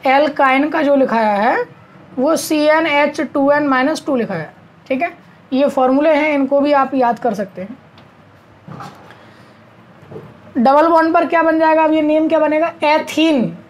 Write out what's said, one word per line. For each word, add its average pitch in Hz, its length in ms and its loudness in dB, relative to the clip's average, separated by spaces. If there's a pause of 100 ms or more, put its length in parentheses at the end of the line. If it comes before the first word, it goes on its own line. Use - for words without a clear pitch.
alkyne 277 600 2
का 320 120 -4
जो 285 140 2
लिखाया 226 380 0
है 269 300 0 (540)
वो 294 180 0
सी 311 300 -4
एन 320 200 2
एच 294 360 0
टू 277 280 -2
एन 294 180 0
माइनस 269 380 -2
टू 285 100 -2
लिखाया 196 240 -4
है। 151 120 -14 (360)
ठीक 262 140 -2
है, 339 100 -6 (400)
ये 269 160 2
formula 277 460 2
हैं, 302 200 0
इनको 277 260 0
भी 294 140 0
आप 269 200 0
याद 240 240 0
कर 226 160 -2
सकते 190 280 -10
हैं। 214 140 -14 (2750)
Double 285 320 4
bond 330 260 2
पर 339 120 2
क्या 330 160 0
बन 320 160 0
जाएगा, 320 260 2
अब 311 80 2
ये 311 100 0
name 311 260 0
क्या 320 100 0
बनेगा? 311 340 0 (120)
Athene। 302 720 0 (120)